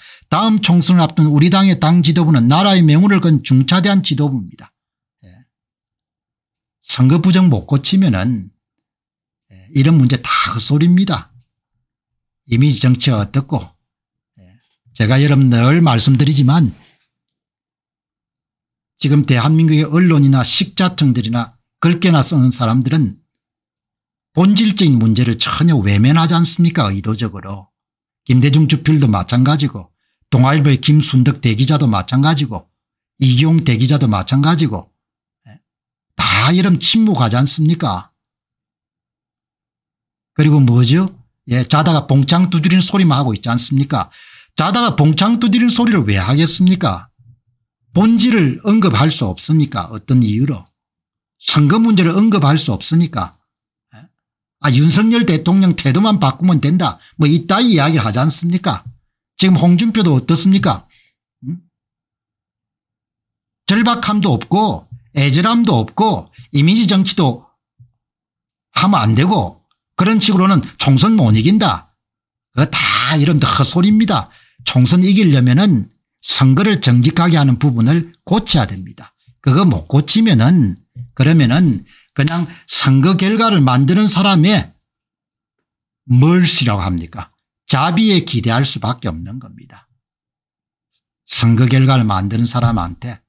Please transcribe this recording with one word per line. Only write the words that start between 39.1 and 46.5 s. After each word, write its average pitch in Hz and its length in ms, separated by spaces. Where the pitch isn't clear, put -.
그리고 151 260
뭐죠? 127 580
예, 123 160
자다가 151 420
봉창 147 440
두드리는 175 320
소리만 180 360
하고 127 160
있지 117 160
않습니까? 131 600
자다가 220 400
봉창 190 440
두드리는 233 300
소리를 233 340
왜 101 140
하겠습니까? 151 920